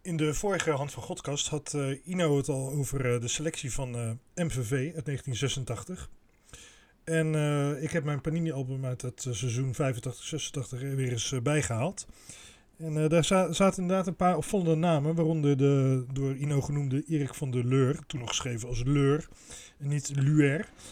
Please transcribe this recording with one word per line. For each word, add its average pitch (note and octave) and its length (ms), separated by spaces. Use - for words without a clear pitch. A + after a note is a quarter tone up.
In F3 160
de D3+ 160
vorige F#3 380
Hand C#3+ 200
van A2+ 120
Godkast - 440
had, - 260
eh, C3+ 340
Ino E3+ 300
het C#3 120
al C3+ 220
over, C3 420
eh, A#2+ 80
de A#2+ 60
selectie D3 440
van, B2+ 240
eh, A#2 500
M D3+ 40
V A#2+ 180
V C#3 280
uit D#3 100
negentien C3+ 300
zesentachtig. B2+ 760
En, D#3+ 320
eh, D3 480
ik D#3 80
heb E3 120
mijn C#3+ 180
Panini-album C3+ 640
uit B2+ 160
het, - 240
eh, B2 80
seizoen B2 400
vijfentachtig C3 520
zesentachtig C3 560
er C#3 140
weer B2+ 160
eens, A2+ 200
eh, B2+ 100
bijgehaald. C#3+ 680
En, D#3 260
eh, D#3 60
daar E3 140
za-, F#3 280
zaten F#3+ 300
inderdaad F#3 260
een E3+ 80
paar F3+ 220
opvallende E3 380
namen, D#3+ 400
waaronder D#3 420
de C3+ 560
door C3+ 220
Ino C#3+ 260
genoemde C#3+ 460
Erik C#3+ 260
van C3 180
der B2 140
Leur, C3 420
toen C#3 120
nog A#2 100
geschreven A#2+ 380
als A#2+ 160
Leur C#3+ 440
en C#3+ 80
niet C#3+ 280
Luer. C#3+ 540